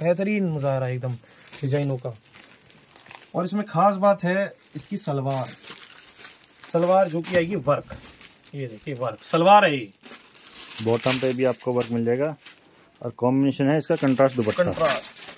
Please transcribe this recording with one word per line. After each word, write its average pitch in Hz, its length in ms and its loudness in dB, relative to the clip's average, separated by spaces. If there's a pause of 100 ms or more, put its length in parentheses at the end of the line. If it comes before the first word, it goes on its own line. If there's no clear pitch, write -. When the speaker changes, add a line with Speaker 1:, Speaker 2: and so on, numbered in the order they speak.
Speaker 1:
बेहतरीन 185 500 0
मजा 143 180 -2
आ 135 80 0
रहा 127 120 -2
है 127 60 -4
एकदम 123 180 -4 (480)
डिजाइनों 139 360 0
का। 123 160 -8 (1200)
और 165 100 -2
इसमें 202 200 -4
खास 196 300 4
बात 196 280 2
है 185 300 0 (220)
इसकी 175 220 -8
सलवार, 135 480 -2 (1300)
सलवार 180 360 4
जो 165 120 -4
कि 175 160 -6
आएगी 175 180 2
work, 143 400 -2 (600)
ये 135 120 -6
देखिए 113 260 -12
work 120 300 -6
सलवार 190 420 6
है 151 100 0
ये। 113 140 -8 (960)
Speaker 2:
Bottom 123 340 2
पे 127 160 0
भी 127 120 -2
आपको 127 260 -2
work 120 200 -2
मिल 117 140 0
जाएगा 135 300 0 (680)
और 120 100 -8
कॉम्बिनेशन 135 560 2
है 151 100 4
इसका 160 180 0
contrast 135 400 4
दुपट्टा। 113 280 0
Speaker 1:
Contrast, - 480 0 (260)